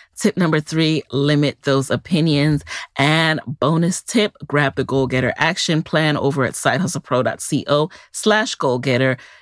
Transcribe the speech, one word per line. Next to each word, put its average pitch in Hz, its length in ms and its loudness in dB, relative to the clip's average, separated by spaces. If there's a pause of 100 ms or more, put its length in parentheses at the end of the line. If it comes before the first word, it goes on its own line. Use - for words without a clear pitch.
(140)
Tip - 220 0
number 160 220 2
three, 160 520 0
limit 143 520 2
those 135 260 0
opinions. 151 760 2 (320)
And 156 500 2
bonus 165 560 0
tip, - 360 -2 (100)
grab 143 280 0
the 131 100 -2
Goal 131 220 0
Getter 127 300 0
Action 160 460 0
Plan 156 320 0
over 135 300 0
at 80 80 -2
sidehustlepro 131 720 0
dot - 220 -4 (220)
co 151 220 0 (240)
slash 214 420 0
goal 127 240 0
getter. 127 380 0 (240)